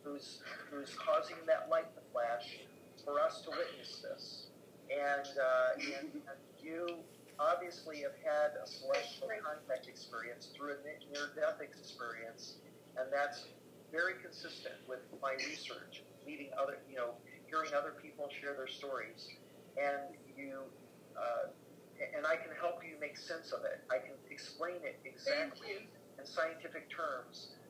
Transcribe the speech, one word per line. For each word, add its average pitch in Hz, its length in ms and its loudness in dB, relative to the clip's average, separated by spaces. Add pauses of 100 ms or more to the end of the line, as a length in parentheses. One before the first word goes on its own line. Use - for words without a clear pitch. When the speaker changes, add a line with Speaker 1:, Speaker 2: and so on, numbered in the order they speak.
Speaker 1:
who's, 143 360 -6 (320)
who's 143 240 -4
causing 160 400 4 (120)
that - 240 6
light 214 240 6
to - 60 -14 (120)
flash 120 500 2 (400)
for 143 160 4
us 160 240 6
to 165 80 -6
witness - 480 -2
this. - 480 -8 (440)
And, 143 360 4 (120)
uh, 127 400 8 (200)
and, 156 120 -4
Speaker 2:
<laughs> - 200 -6
Speaker 1:
and - 80 -10 (220)
you 165 240 -2 (540)
obviously 165 640 2
have 139 200 -2
had 151 380 6
a - 60 -6
celestial 135 600 0
Speaker 2:
Right. - 140 0
Speaker 1:
contact 139 460 -2
experience 120 680 -8
through 143 180 -2
a 139 120 -4
ne-, 151 260 -10
near-death 147 500 2
experience, 113 960 -8 (380)
and 131 160 2
that's 143 360 4 (440)
very 175 300 4
consistent - 540 -8 (120)
with 127 120 -4 (220)
my 135 120 2 (160)
research, - 540 -6 (240)
meeting 143 240 -6 (100)
other, - 160 2 (100)
you 131 80 -10
know, 120 200 0 (340)
hearing 156 240 2
other 147 280 4
people 147 280 -4 (100)
share 143 140 -2
their 131 140 -2
stories, 120 600 -4 (540)
and 143 320 4 (240)
you, 135 240 -6 (560)
uh, 117 320 2 (500)
a-, - 180 -2
and 147 100 4
I 160 80 8
can 160 240 -4
help 170 260 2
you 160 160 -8
make 143 160 -4
sense - 340 -4
of - 140 0
it. - 240 0
I - 80 6
can - 160 -2 (160)
explain - 540 -4
it - 200 -4
exactly - 840 0
Speaker 2:
Thank - 0 -
you. - 300 -16
Speaker 1:
in - 60 -10
scientific 160 680 -2
terms 139 640 -4 (140)